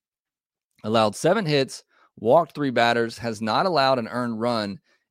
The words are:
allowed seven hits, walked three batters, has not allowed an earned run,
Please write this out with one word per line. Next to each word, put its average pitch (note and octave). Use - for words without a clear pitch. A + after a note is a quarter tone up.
allowed A2
seven F3+
hits, C#3
walked B2+
three C#3+
batters, A#2
has A2
not A#2
allowed C3+
an A2+
earned A#2+
run, G#2+